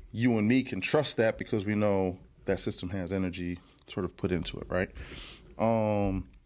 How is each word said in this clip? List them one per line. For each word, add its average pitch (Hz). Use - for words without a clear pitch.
you 113
and 104
me 127
can -
trust -
that 113
because 104
we 107
know 98
that 92
system 95
has 90
energy 90
sort 98
of -
put 92
into -
it, -
right? 90
Um, 104